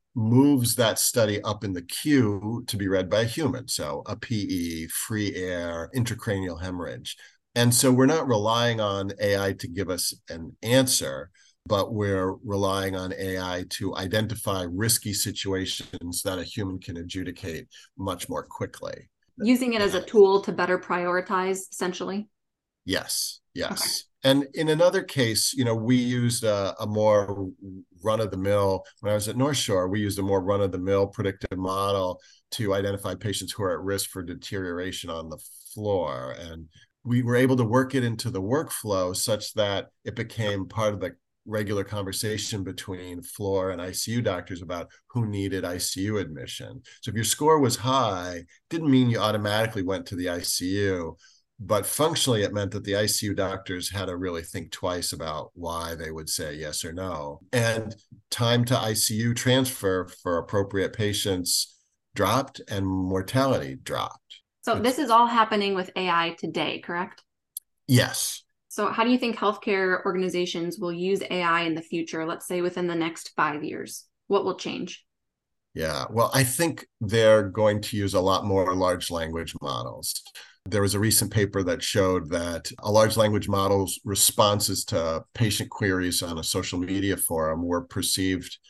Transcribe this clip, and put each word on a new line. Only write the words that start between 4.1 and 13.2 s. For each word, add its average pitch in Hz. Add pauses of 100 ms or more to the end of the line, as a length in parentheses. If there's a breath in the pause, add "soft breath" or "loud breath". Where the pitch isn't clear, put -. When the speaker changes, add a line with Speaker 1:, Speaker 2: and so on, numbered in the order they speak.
Speaker 1:
P -
E, 85
free 104
air, 85
intracranial 98
hemorrhage. 85 (380 loud breath)
And 120
so 135
we're 127
not 147
relying 113
on 98
A 101
I 98
to -
give 87
us 90 (160)
an 82
answer, 107 (340 soft breath)
but 104
we're 95 (100)
relying 98
on 92
A 92